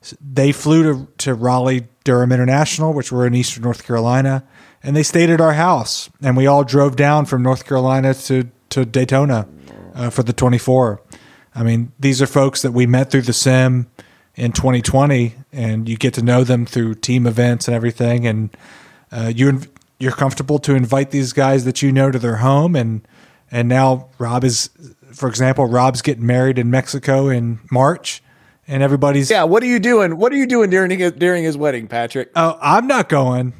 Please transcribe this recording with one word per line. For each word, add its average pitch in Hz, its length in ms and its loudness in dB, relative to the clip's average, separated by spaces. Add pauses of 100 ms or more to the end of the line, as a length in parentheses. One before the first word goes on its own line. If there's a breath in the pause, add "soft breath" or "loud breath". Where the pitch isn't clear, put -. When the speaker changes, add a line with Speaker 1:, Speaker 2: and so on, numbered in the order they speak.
Speaker 1:
s-, - 180 -20
they 139 320 0
flew 156 300 2
to, 143 260 0 (120)
to 131 160 -2
Raleigh 123 520 0 (160)
Durham 123 280 2
International, 139 640 0
which 139 180 -6
were 123 160 0
in 120 80 0
Eastern 123 260 -4
North 117 240 -4
Carolina, 131 580 0 (380 soft breath)
and 139 140 -4
they 151 80 2
stayed 170 260 2
at 165 100 4
our 160 140 4
house, 151 560 -2 (100)
and 131 160 0
we 131 120 4
all 143 160 4
drove 135 320 2
down 143 320 2
from 127 160 -2
North 127 220 0
Carolina 131 500 0
to, 127 340 -2 (200)
to 131 160 -2
Daytona, 131 600 0 (460 loud breath)
uh, 120 160 -6
for 127 140 -2
the 113 100 -2
twenty-four. 123 640 2 (560 loud breath)
I 120 80 -4
mean, 117 360 0
these 135 220 0
are 135 60 2
folks 139 340 0
that 127 120 -2
we 123 120 2
met 123 240 2
through 131 140 0
the 117 100 -2
sim 127 560 0 (460 soft breath)
in 120 180 -4
twenty 123 280 0
twenty, 131 540 0 (160)
and 113 380 -6
you 110 80 -6
get 127 160 0
to 123 80 -6
know 123 220 4
them 120 220 0
through 113 300 -4
team 123 300 -2
events 120 420 0
and 120 80 -2
everything, 120 520 -2
and, 110 280 -4 (560 loud breath)
uh, 113 240 -6
you 135 160 2
inv-, 135 160 -4 (300)
you're 131 140 -2
comfortable 139 480 -2
to 139 160 0
invite 135 360 0
these 135 220 -4
guys 135 320 2
that 127 160 -4
you 139 100 2
know 135 200 2
to 127 80 -2
their 113 180 -4
home, 143 380 2
and, 113 300 -4 (460 soft breath)
and 120 160 -2
now 131 420 2 (100)
Rob 123 260 -4
is, 117 240 -2 (420)
for - 160 -6
example, 131 380 0
Rob's 127 380 0
getting 117 220 -4
married 127 340 2
in 120 100 0
Mexico 135 580 -2
in 117 320 -4 (120)
March, 135 500 -2 (460 soft breath)
and 135 160 -2
everybody's 139 460 0
Speaker 2:
Yeah, 202 140 2
what 196 200 2
are - 20 -4
you 240 140 0
doing? 196 380 2
What 233 140 0
are 285 60 -2
you 269 80 0
doing 240 240 2
during 185 280 0
his, 180 160 0
during 175 300 0
his 156 140 -4
wedding, 131 300 -4
Patrick? 117 480 -6
Speaker 1:
Oh, 165 260 0
I'm 180 240 2
not 262 240 -2
going. 127 500 -2